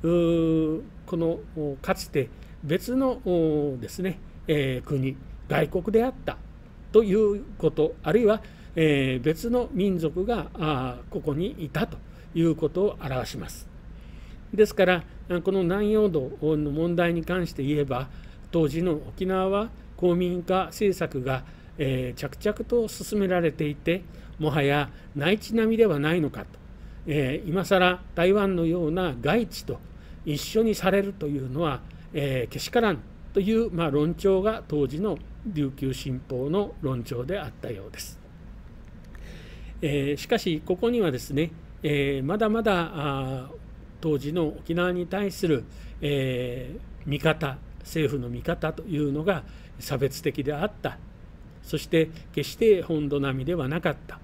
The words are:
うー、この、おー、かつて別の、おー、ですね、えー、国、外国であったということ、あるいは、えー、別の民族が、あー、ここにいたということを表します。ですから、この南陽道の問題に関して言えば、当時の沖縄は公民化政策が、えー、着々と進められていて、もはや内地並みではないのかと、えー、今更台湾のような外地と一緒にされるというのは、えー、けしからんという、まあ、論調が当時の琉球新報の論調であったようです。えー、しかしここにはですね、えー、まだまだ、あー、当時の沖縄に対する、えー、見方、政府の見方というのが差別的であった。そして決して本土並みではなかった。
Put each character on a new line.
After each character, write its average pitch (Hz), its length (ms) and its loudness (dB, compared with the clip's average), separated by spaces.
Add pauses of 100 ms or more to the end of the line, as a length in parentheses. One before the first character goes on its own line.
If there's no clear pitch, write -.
う 165 60 2
ー、 165 720 4 (220)
こ 180 140 -4
の、 165 220 0 (180)
お 147 160 -2
ー、 135 80 -12
か 180 120 0
つ - 140 -8
て 135 220 0 (340)
別 196 320 0
の、 262 300 2
お 151 500 4
ー、 120 40 -8
で 117 100 -8
す - 100 -8
ね、 180 180 -2 (300)
え 135 340 2
ー、 - 60 -14
国、 131 260 0 (360)
外 147 180 2
国 175 240 -2
で 226 140 6
あ - 20 0
っ 262 60 -4 (100)
た - 140 -4 (520)
と 220 140 8
い 190 100 2
う 208 300 4 (140)
こ 156 120 4
と、 156 320 2
あ 156 100 2
る 226 80 8
い 233 60 6
は、 214 140 6 (380)
え 139 440 4
ー、 - 20 -8
別 160 240 0
の 240 240 2
民 190 260 2
族 170 280 0
が、 220 260 -2
あ 131 460 0 (100)
ー、 - 20 -14
こ 151 120 -4
こ 147 120 0
に 180 240 -2
い 156 120 -6
た 190 160 0
と - 100 -12 (380)
い 165 80 2
う 165 120 4
こ 156 140 0
と 180 140 0
を - 180 0
表 131 240 -2
し - 140 -8
ま - 100 -8
す。 - 180 -12 (840)
で 208 140 8
す - 80 -8
か 190 100 6
ら、 180 200 4 (400)
こ 196 60 4
の 190 120 2
南 202 300 4
陽 214 180 6
道 139 200 0 (120)
の 151 280 2
問 165 240 2
題 170 200 4
に 165 100 -2
関 175 220 0
し - 80 -10
て 143 80 -4
言 147 160 2
え 143 60 2
ば、 127 260 -4 (400)
当 160 180 4
時 160 140 0
の 180 100 2
沖 151 320 -4
縄 185 240 2
は 202 220 0 (260)
公 180 180 4
民 180 280 2
化 185 240 2
政 196 280 2
策 143 300 -2
が、 131 200 -2 (340)
え 127 360 0
ー、 - 60 -12
着 - 180 -6
々 214 300 -2
と 233 200 4
進 - 300 -4
め 196 100 4
ら 180 120 4
れ 165 100 4
て 151 160 0
い 147 80 -2
て、 175 280 0 (360)
も 151 120 2
は 143 120 2
や 139 280 4 (240)
内 170 240 4
地 214 180 -4
並 220 140 4
み 226 80 4
で 226 80 10
は 151 120 4
な 151 160 4
い 180 60 2
の 143 80 2
か - 140 -6
と、 - 40 -10 (600)
え 143 360 0
ー、 180 60 -6
今 175 160 0
更 180 380 4 (120)
台 185 200 6
湾 196 220 4
の 165 100 2
よ 165 220 2
う - 20 2
な 175 280 0
外 180 280 2
地 - 180 -12
と - 160 -6 (460)
一 147 120 -2
緒 - 240 2
に 220 120 4
さ 190 160 2
れ 196 100 6
る 196 140 -2
と 151 140 -4
い 143 100 -2
う 131 120 -4
の 147 120 -2
は、 143 180 0 (320)
え 131 340 0
ー、 - 60 -12
け 147 60 -8
し - 120 -6
か 240 120 6
ら 208 100 6
ん 131 60 0 (340)
と 202 80 4
い 190 140 2
う、 226 160 4
ま 170 160 0
あ、 143 40 2
論 151 240 4
調 190 280 4
が 220 260 0
当 147 180 2
時 147 140 -4
の 196 160 0 (300)
琉 147 240 0
球 135 240 -2
新 127 340 -4
報 135 220 -2
の 202 320 0
論 127 220 -2
調 123 200 -4
で 180 160 -2
あ 147 60 -8
っ 113 120 -10
た - 120 -8
よ 98 180 -8
う - 20 -14
で - 100 -14
す。 - 200 -12 (1600)
え 143 340 0
ー、 - 0 -
し - 100 -10
か 226 120 4
し 160 260 0
こ 180 120 2
こ 226 120 2
に 240 140 4
は 165 80 4
で 127 80 -2
す - 140 -8
ね、 160 180 0 (320)
え 143 400 2
ー、 - 20 -2
ま 185 140 0
だ 220 100 4
ま 226 140 2
だ、 175 320 2
あ 135 580 -4
ー、 - 20 -14 (460)
当 151 160 2
時 139 160 -4
の 165 160 2
沖 - 260 -4
縄 180 180 2
に 180 140 -2
対 196 240 -2
す - 160 -2
る、 135 180 4 (360)
え 131 720 -2
ー、 226 60 -10 (240)
見 143 140 -2
方、 156 400 0 (220)
政 147 360 -2
府 127 60 -4
の 120 80 -6
見 120 100 -6
方 160 320 -2
と 160 120 -10
い 165 140 -2
う 143 140 0
の 151 100 -2
が 170 200 0 (360)
差 135 200 -4
別 131 240 -2
的 147 200 -2
で 143 120 0
あ 156 100 0
っ 208 160 -2
た。 - 180 -4 (640)
そ - 140 -4
し - 100 -4
て 160 220 4 (240)
決 143 200 -2
し - 40 -12
て 214 240 6
本 151 300 0
土 143 100 2
並 135 200 0
み 131 40 -4
で 170 100 0
は 139 140 -2
な 160 140 -2
か 165 80 2
っ - 60 -4 (100)
た。 - 180 -14